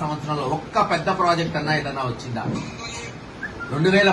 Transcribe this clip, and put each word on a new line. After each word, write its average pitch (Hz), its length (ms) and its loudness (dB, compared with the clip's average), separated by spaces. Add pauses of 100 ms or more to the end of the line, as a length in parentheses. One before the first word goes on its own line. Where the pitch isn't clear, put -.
సంవత్సరంలో 151 420 -2 (120)
ఒక్క - 340 0
పెద్ద 160 180 0 (120)
ప్రాజెక్ట్ 170 400 2
అన్నా 147 200 2
ఏదన్నా 135 300 -4
వచ్చిందా? 120 320 -6 (1300)
రెండు 156 220 4
వేల 196 180 6